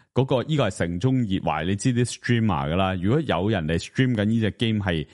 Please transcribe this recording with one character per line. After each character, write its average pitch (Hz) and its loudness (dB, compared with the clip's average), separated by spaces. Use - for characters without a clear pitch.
嗰 135 2
個， 131 0
依 156 -2
個 127 2
係 95 -6
城 87 -2
中 131 2
熱 95 -2
話， 78 -2
你 92 0
知 127 0
啲 120 2
streamer 104 0
㗎 87 0
啦。 95 2
如 92 0
果 147 2
有 98 0
人 92 0
哋 82 0
stream 127 0
緊 104 0
呢 113 2
隻 107 0
game 110 0
係 82 0